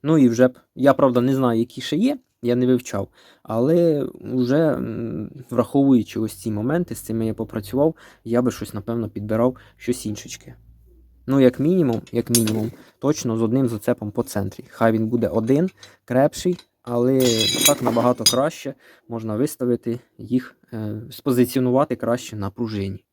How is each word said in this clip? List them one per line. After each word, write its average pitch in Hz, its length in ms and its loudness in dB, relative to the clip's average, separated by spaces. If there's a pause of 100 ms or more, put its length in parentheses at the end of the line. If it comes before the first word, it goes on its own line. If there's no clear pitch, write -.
Ну 160 100 4
і 131 120 8
вже 120 180 4
б, 123 120 -2 (160)
я, 135 180 4
правда, 131 280 4
не 135 140 2
знаю, 123 240 2
які 117 220 -4
ще - 160 -4
є, 262 200 0 (240)
я 120 140 0
не 123 120 2
вивчав, 123 400 0 (360)
але 147 640 2 (140)
вже, 123 360 0
м, 117 760 -2 (180)
враховуючи 123 680 2
ось 110 140 -4
ці - 180 -8
моменти, 123 440 -2
з - 40 -14
цими 113 260 -4
я 110 80 -4
попрацював, 127 640 -2 (280)
я 117 180 0
би 123 100 2
щось, - 220 -10
напевно, 110 360 -6
підбирав, 113 460 0 (220)
щось - 280 -6
іншечке. - 500 -12 (720)
Ну, 135 120 2
як 127 200 6
мінімум, 143 420 2 (100)
як 120 180 -2
мінімум, 113 420 0 (280)
точно 131 380 -2
з 113 40 0
одним 120 260 2
зацепом 110 440 -4
по 120 120 -4
центрі. 101 460 -6
Хай 113 220 2
він 110 160 0
буде 117 200 0
один, 131 420 2 (360)
крепший, 151 520 0 (260)
але 123 380 2 (460)
так 143 140 2
набагато 120 420 0
краще 135 500 -4 (360)
можна 113 260 -6
виставити 120 640 -2 (180)
їх, 120 380 -4 (180)
е, 107 280 -8 (100)
спозиціонувати 127 840 0
краще 117 400 -4
на 98 140 -6
пружині. 101 640 -6